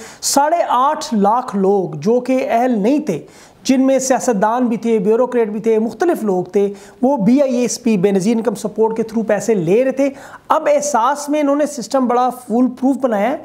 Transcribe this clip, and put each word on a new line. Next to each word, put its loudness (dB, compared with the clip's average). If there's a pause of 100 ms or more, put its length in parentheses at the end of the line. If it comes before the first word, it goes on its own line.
(200)
ساڑھے 2
آٹھ 0
لاکھ 0
لوگ 2
جو 0
کہ -2
اہل 2
نہیں 2
تھے، -4 (440)
جن 2
میں 4
سیاستدان 0
بھی -2
تھے، 0
بیوروکریٹ 0
بھی -8
تھے، 0
مختلف -2
لوگ -2
تھے، 0 (340)
وہ 2
بی 4
آئی 0
ایس -2
پی، 2
بے 2
نظیر 2
انکم -2
سپورٹ -2
کے -2
تھرو -4
پیسے 0
لے 2
رہے 0
تھے۔ 0 (400)
اب 0
احساس 0
میں 0
انہوں 2
نے 0
سسٹم -2
بڑا 0
فول 0
پروف -2
بنایا 0
ہے، -4